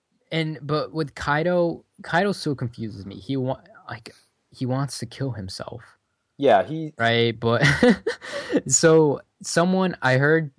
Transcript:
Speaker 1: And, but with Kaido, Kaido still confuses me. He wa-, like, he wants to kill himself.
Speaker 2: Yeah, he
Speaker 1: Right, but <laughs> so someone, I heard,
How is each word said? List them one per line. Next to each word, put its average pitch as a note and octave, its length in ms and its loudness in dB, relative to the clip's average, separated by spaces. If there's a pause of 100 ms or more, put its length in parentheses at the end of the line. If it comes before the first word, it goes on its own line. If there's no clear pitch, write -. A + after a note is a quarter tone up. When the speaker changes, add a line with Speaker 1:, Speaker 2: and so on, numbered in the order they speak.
(320)
Speaker 1:
And, D#3 300 -4
but D3 320 -4
with D#3 220 -6
Kaido, E3+ 680 0 (200)
Kaido F#3+ 300 0
still D3 220 -4
confuses A2+ 500 -8
me. F#2+ 100 -12
He C3 220 -6
wa-, C3 240 -4 (280)
like, - 240 -16 (380)
he - 140 -8
wants C3 340 -4
to A#2 60 -10
kill C3 260 -8
himself. F#2+ 500 -12 (560)
Speaker 2:
Yeah, A2+ 260 6
he D#3 340 -8
Speaker 1:
Right, A#2 420 2
but A#2 240 0 (540)
<laughs> - 500 -6
so D#3+ 540 4 (200)
someone, F#3 600 0
I C3 160 4
heard, D3+ 420 2